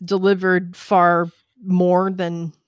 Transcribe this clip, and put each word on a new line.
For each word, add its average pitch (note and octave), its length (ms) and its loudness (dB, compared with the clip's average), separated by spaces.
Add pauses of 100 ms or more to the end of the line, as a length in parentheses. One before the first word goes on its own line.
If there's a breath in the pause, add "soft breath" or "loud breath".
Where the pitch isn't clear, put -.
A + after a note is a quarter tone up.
delivered F#3 720 0
far F3 560 2 (320)
more F3+ 480 0
than E3+ 440 -8 (140)